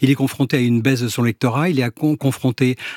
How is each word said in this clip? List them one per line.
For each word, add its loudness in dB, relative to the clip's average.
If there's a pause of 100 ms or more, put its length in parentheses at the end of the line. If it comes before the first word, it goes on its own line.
Il 4
est 4
confronté -2
à 2
une 2
baisse 0
de -2
son -2
lectorat, 0
il 0
est 0
à -2
con-, -2
confronté 0 (220)